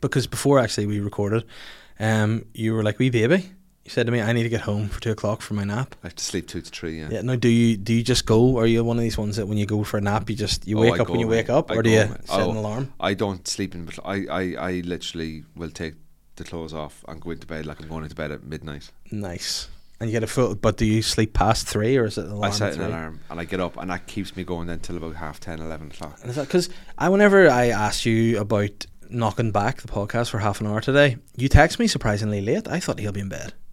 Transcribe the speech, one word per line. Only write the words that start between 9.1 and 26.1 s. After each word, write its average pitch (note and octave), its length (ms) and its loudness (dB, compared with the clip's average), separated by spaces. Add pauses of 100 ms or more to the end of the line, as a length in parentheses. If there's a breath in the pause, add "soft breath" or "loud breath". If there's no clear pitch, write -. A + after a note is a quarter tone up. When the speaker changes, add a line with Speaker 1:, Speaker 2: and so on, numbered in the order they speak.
Speaker 1:
ones G#2 180 -2
that G#2 120 -2
when G#2+ 120 0
you G2+ 80 2
go G#2 160 0
for G#2 140 -4
a G#2 40 0
nap, G2+ 260 0
you G#2+ 80 -2
just, - 320 -4
you G#2+ 120 2
Speaker 2:
Oh, - 20 6
Speaker 1:
wake A#2 140 6
Speaker 2:
I B2 80 4
Speaker 1:
up A2 60 0
when - 80 0
Speaker 2:
go, - 20 2
Speaker 1:
you A#2 80 0
Speaker 2:
man. A2 100 2
Speaker 1:
wake A2 140 0
up, D3+ 180 2
Speaker 2:
I - 60 0
Speaker 1:
or A2+ 80 2
do A2+ 80 6
Speaker 2:
go, A2 100 8
Speaker 1:
you G2+ 80 4
Speaker 2:
man. - 160 -10
Speaker 1:
set - 140 0
an G2 180 0
Speaker 2:
Oh, - 20 -4
Speaker 1:
alarm? G#2+ 400 -4
Speaker 2:
I F#2+ 140 0
don't F#2+ 340 -4
sleep F2+ 280 -4
in E2+ 100 -10
bet-, - 180 -12
I, G2 220 -4
I, F2+ 340 -2
I F#2 120 -4 (120)
literally D#2+ 600 -8 (120)
will E2 140 -8
take D#2 240 -10 (440)
the - 60 -12
clothes E2 300 -10
off D2+ 340 -12
and D#2 140 -14
go D#2+ 80 -10
into D#2+ 160 -10
bed D#2 220 -8
like D2+ 120 -12
I'm D#2 80 -16
going D#2+ 160 -10
into D2+ 120 -12
bed D2+ 160 -8
at D2 120 -12
midnight. D2 460 -12 (220)
Speaker 1:
Nice. G2 560 -8 (320)
And A#2 100 -4
you G#2+ 60 -4
get A2+ 80 0
a A2 40 -4
full, A2 280 0
but G#2 220 0
do A#2 80 2
you A2 180 4
sleep - 300 2
past G#2+ 340 4
three, A2 280 2
or B2 100 4
is G#2 120 -4
it F#2 80 -6
an F2 60 -10
Speaker 2:
I G#2 60 -8
Speaker 1:
alarm G2+ 160 0
Speaker 2:
set G2+ 160 0
Speaker 1:
at D#2 40 -6
Speaker 2:
an D2+ 60 -8
Speaker 1:
three? E2+ 80 -4
Speaker 2:
alarm D#2+ 320 -6 (100)
and E2+ 100 -8
I E2+ 60 -4
get F2+ 140 -2
up, F2 180 -2
and F#2 140 -6
that F2+ 160 -6
keeps - 280 -6
me F#2 80 -6
going F2 220 -4
then E2+ 140 -4
till F2 180 -6
about D#2+ 180 -8
half D#2 240 -10
ten, D#2+ 200 -10
eleven D#2 320 -8
o'clock. D2+ 300 -12